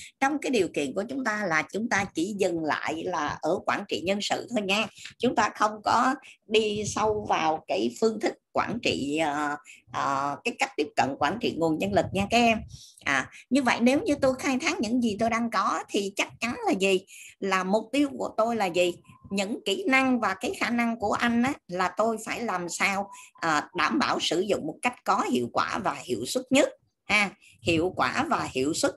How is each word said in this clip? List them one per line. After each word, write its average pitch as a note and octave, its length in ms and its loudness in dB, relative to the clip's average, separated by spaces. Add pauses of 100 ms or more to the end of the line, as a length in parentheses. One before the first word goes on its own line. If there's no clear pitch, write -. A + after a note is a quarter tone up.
(200)
trong C#4+ 220 0
cái E4+ 80 -4
điều G#3 180 2
kiện C#3+ 260 -4
của G3 160 -2
chúng C4 140 -6
ta G#3+ 220 -2
là D#3+ 160 2
chúng G#3+ 280 -4
ta G3+ 160 0 (100)
chỉ F#3+ 240 -2
dừng E3 240 0
lại D3+ 420 -2
là D#3+ 360 -2
ở E3+ 240 0
quản C3+ 220 0
trị A2+ 140 -4
nhân G3 200 -2
sự B2+ 280 -4
thôi A#3 120 -2
nha. G3+ 260 0 (320)
Chúng B3 160 0
ta G#3+ 200 4
không G#3+ 160 2 (120)
có B3 320 4 (300)
đi G#3+ 420 2
sâu G#3 420 0
vào D#3+ 380 2
cái A#2+ 340 0
phương A3 180 2
thức - 140 0 (200)
quản - 300 -2
trị, C#3 340 0
ờ, D3 380 0 (380)
ờ, C#3 500 -2
cái A#3 160 -4
cách - 180 -2
tiếp D3+ 180 0
cận C3 240 2
quản F3+ 220 2
trị C3 160 -2
nguồn D#3+ 200 2
nhân F#3+ 160 -2
lực E3 200 4
nha G3 160 -2
các A3+ 80 4
em. A3+ 220 4 (460)
À, C3+ 240 0 (200)
như C4+ 140 4
vậy A#3 180 2
nếu B3+ 240 6
như D4 160 2
tôi C4 180 4
khai C4+ 220 0
thác E4+ 180 -2
những A#3+ 220 0
gì G#3+ 180 0
tôi A3+ 100 2
đang A3+ 220 0
có A#3+ 380 0
thì G3+ 260 -2
chắc - 140 -2 (100)
chắn B3 260 -4
là G4 60 2
gì? F#3+ 340 2 (340)
Là F#3+ 240 2
mục G#3+ 280 0
tiêu C#4+ 260 2
của - 200 -4
tôi A#3 180 2
là G#3 100 0
gì? F3+ 280 2 (360)
Những G3+ 360 -4
kỹ C4+ 220 -2
năng C4 320 2
và G#3+ 140 0
cái - 260 -4
khả - 100 -2
năng A#3 300 0
của G#3 140 0
anh A#3+ 300 2
á, C#4 100 0 (140)
là F3+ 300 -2
tôi A3 280 2
phải - 160 -6
làm F3+ 280 -4
sao, G3 400 -2 (240)
à, D3+ 440 0
đảm D#3 220 2
bảo C3 200 2
sử D#3+ 200 0
dụng E3 280 0
một D#3 140 -8
cách A#3+ 120 0 (100)
có G#3 280 2
hiệu B2 220 0
quả - 300 0
và D3+ 200 0
hiệu A#2 220 -4
suất B3+ 240 -2
nhất C4+ 200 4 (360)
ha. G#3 260 2 (300)
Hiệu E3+ 340 0
quả - 340 0
và E3 220 -2
hiệu C3+ 220 -2
suất - 240 0